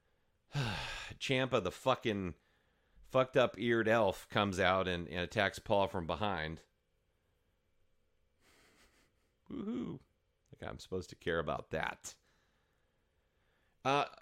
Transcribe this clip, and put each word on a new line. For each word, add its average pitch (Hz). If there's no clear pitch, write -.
<sighs> -
Ciampa, 131
the 90
fucking 101
fucked 131
up 120
eared 113
elf, 110
comes 101
out 92
and, 87
and 87
attacks 95
Paul 101
from 90
behind. 82
Woohoo. 226
Like -
I'm -
supposed -
to -
care 82
about 76
that. -
Uh, 139